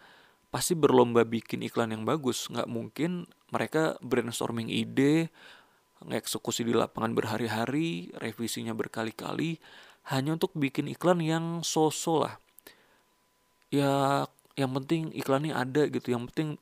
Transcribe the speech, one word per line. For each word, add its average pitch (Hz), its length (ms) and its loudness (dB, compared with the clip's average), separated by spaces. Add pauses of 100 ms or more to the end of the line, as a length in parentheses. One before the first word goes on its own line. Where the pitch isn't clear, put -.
(520)
pasti 147 240 0
berlomba 123 480 6
bikin 113 400 -4
iklan 113 320 -2
yang 110 80 -6
bagus. 127 480 -2
Nggak 120 160 -4
mungkin 139 560 -6 (240)
mereka 151 560 -2
brainstorming 117 640 -2
ide, 135 640 2 (720)
ngeksekusi 117 640 -4
di 117 80 4
lapangan 113 400 0
berhari-hari, 120 1040 -2
revisinya 113 560 -6
berkali-kali, 117 800 -4 (560)
hanya 139 240 0
untuk 185 180 -2
bikin 143 380 -2
iklan 170 320 2
yang 165 400 -2
so-so 156 560 2
lah. - 160 -2 (1400)
Ya, 139 560 2 (260)
yang 131 220 0
penting 156 400 -2
iklannya 139 400 2
ada 131 320 2
gitu, 123 260 -2
yang 120 160 -2
penting 156 320 -4